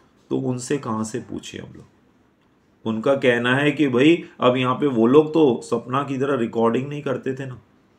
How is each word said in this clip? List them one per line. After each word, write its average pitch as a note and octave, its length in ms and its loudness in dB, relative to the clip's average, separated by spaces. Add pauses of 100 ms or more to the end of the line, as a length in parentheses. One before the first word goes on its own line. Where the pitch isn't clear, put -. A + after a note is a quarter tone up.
(320)
तो C3 80 0
उनसे B2+ 380 -4
कहाँ A2+ 260 -6
से A2+ 180 -8
पूछे - 360 -14
हम - 100 -14
लोग? - 180 -20 (1000)
उनका A2+ 300 0
कहना B2 400 2
है D3 160 2
कि C#3 180 0
भाई D3+ 340 4 (160)
अब B2+ 180 4
यहाँ B2+ 180 0
पे D3 120 0
वो A2+ 200 2
लोग D3+ 220 6
तो C#3+ 340 2
सपना B2 400 -4
की C3+ 140 -6
तरह C#3 200 -2
रिकॉर्डिंग A#2 500 0
नहीं D3 140 -10
करते C3 320 -4
थे C3+ 120 -10
ना, B2+ 140 -12 (400)